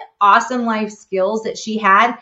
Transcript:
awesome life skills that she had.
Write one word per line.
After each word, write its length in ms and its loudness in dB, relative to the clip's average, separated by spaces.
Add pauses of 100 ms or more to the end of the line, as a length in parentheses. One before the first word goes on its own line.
(200)
awesome 460 2
life 240 -4
skills 540 -4
that 140 -8
she 200 -6
had. 440 2